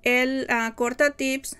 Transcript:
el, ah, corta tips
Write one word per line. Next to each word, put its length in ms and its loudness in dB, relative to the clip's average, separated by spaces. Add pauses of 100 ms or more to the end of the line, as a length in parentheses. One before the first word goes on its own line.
el, 460 0
ah, 260 0
corta 360 2
tips 500 -4